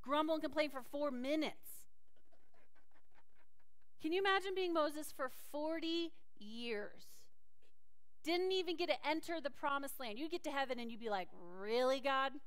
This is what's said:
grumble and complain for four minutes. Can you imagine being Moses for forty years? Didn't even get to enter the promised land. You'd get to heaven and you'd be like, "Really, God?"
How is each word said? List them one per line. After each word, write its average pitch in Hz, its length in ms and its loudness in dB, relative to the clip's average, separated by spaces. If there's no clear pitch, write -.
grumble 311 320 4
and 311 80 2
complain 302 280 4
for 269 120 -4
four 294 300 0
minutes. 269 720 0
Can 320 100 2
you 370 80 6
imagine 392 360 6
being 359 180 4
Moses 302 420 4
for 262 140 0
forty 320 580 2
years? 214 640 -4
Didn't 359 280 4
even 359 240 2
get 339 120 2
to 277 200 2
enter 320 320 0
the 269 80 -2
promised 277 520 -2
land. 226 180 -4
You'd 302 140 -2
get 349 120 -2
to 302 60 -2
heaven 262 300 0
and 233 100 -4
you'd 226 100 -8
be 226 80 -4
like, 190 200 0
"Really, 247 420 4
God?" 269 320 2